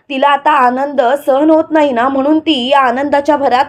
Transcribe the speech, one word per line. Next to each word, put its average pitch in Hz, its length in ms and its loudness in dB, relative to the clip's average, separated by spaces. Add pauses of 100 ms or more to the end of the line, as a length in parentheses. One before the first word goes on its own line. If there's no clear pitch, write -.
तिला 269 200 0
आता 285 240 0
आनंद 269 480 0 (260)
सहन 285 240 2
होत 320 200 2
नाही 302 220 2
ना, 240 160 0
म्हणून 269 300 0
ती 294 300 -2
या 277 120 2
आनंदाच्या 285 560 0
भरात 262 320 0